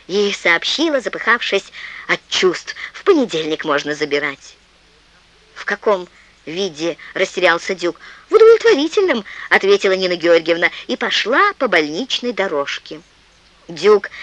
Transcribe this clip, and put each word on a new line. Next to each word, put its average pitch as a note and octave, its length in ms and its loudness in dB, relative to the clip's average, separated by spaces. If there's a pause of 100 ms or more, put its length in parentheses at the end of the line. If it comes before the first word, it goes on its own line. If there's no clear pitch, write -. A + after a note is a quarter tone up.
и G3+ 260 0
сообщила, C4 680 0
запыхавшись - 720 -2 (340)
от F3+ 220 -2
чувств: - 460 -2 (180)
«В - 120 -18
понедельник D#3+ 600 0
можно D3 300 -2
забирать». C#3+ 640 -6 (960)
«В - 100 -16
каком G3+ 440 -2 (380)
виде?» — E3 500 -6 (180)
растерялся F3+ 600 0
Дюк. E3 260 -6 (300)
«В E4 40 4
удовлетворительном», — G4 920 4 (260)
ответила G3 420 2
Нина F#3 240 0
Георгиевна E3 540 2 (160)
и B3 100 -4
пошла C4+ 640 0
по B3+ 100 -2
больничной F#3+ 640 -2
дорожке. E3 680 -6 (680)
Дюк G3 420 2 (120)